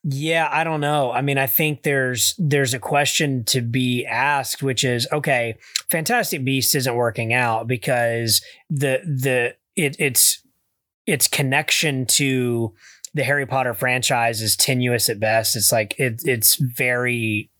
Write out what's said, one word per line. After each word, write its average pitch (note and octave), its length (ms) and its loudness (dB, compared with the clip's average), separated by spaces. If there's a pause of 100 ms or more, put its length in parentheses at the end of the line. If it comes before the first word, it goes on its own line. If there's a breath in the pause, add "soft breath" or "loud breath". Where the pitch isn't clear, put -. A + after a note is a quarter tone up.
Yeah, D#3 440 0
I D#3 100 2
don't D#3+ 180 -2
know. C#3+ 300 2
I A#2 100 0
mean, C#3 160 0
I C3+ 120 2
think D3+ 340 0
there's, C3 560 0
there's C#3 340 2
a C3 60 -4
question C#3+ 680 0
to C3 140 2
be B2 460 0
asked, C3 560 -2
which C3+ 220 0
is, A#2+ 260 0
okay, C3 460 0 (340 loud breath)
Fantastic E3+ 540 0
Beasts C3+ 320 2
isn't B2+ 180 0
working A#2 380 0
out A#2 340 2
because A#2+ 760 0 (300 loud breath)
the, C3+ 340 0
the, B2+ 520 0 (180)
it, D3 240 -2
it's, - 460 0 (640)
its D3+ 180 0
connection C#3 800 0
to B2 680 0 (420 loud breath)
the C#3+ 100 0
Harry C#3 220 0
Potter B2+ 280 -2
franchise A#2 680 0
is G#2+ 140 0
tenuous B2 520 2
at G#2+ 100 -4
best. A2 380 0
It's - 160 2
like, A2 260 0
it, A#2 260 -2
it's B2 300 2
very B2 1040 -2